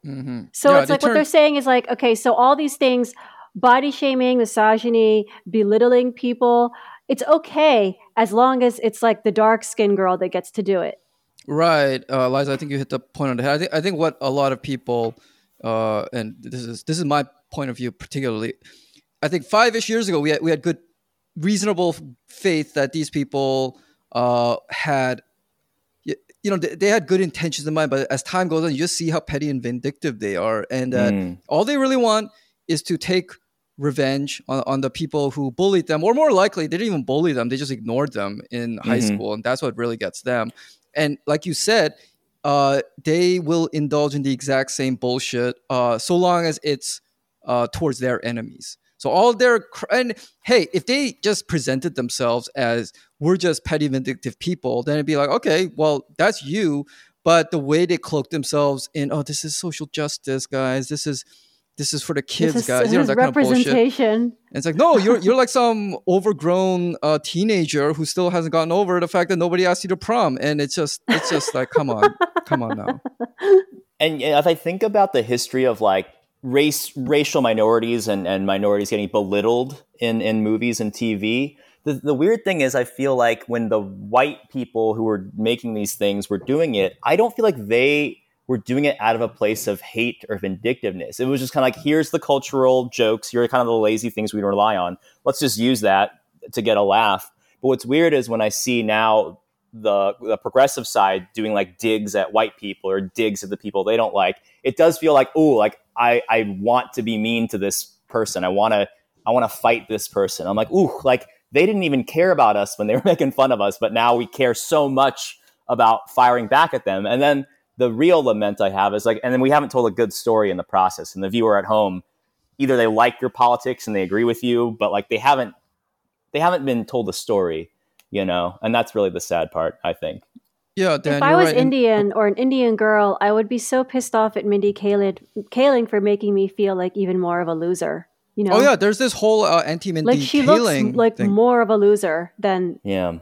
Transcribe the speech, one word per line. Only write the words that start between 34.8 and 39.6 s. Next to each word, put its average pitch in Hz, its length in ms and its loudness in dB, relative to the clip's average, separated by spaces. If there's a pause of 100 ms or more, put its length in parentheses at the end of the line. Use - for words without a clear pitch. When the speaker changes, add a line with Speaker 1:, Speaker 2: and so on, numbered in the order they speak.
Speaker 1:
the 135 80 -4
people 143 420 -4
who 139 180 -4
bullied 185 380 0
them, 156 160 -2
or 220 100 2
more 302 180 4
likely, 190 360 2
they 165 100 -4
didn't 214 100 -2
even 170 160 -2
bully 151 280 0
them, 120 180 -2
they 127 80 -2
just 135 140 -6
ignored 120 420 -4
them 101 280 -6 (100)
in 117 320 -6
high 120 160 0
Speaker 3:
Mm-hmm. 107 160 0
Speaker 1:
school, 104 180 -6
and 107 100 -8
that's 127 180 -2